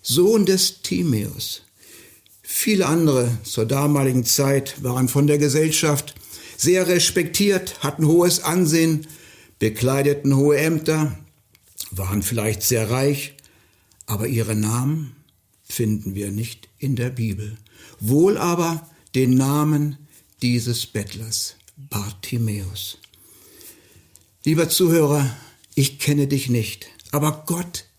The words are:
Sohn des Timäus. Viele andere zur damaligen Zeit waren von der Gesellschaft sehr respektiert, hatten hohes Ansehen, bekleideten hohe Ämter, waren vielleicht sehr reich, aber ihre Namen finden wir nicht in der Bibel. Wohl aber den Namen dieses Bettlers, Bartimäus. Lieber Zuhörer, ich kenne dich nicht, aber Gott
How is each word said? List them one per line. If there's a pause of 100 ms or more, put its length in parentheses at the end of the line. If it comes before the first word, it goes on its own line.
Sohn
des
Timäus. (760)
Viele
andere
zur
damaligen
Zeit
waren
von
der
Gesellschaft (400)
sehr
respektiert,
hatten
hohes
Ansehen, (520)
bekleideten
hohe
Ämter, (720)
waren
vielleicht
sehr
reich, (720)
aber
ihre
Namen (520)
finden
wir
nicht (100)
in
der
Bibel. (420)
Wohl
aber (280)
den
Namen (440)
dieses
Bettlers, (220)
Bartimäus. (1500)
Lieber
Zuhörer, (380)
ich
kenne
dich
nicht, (240)
aber
Gott (140)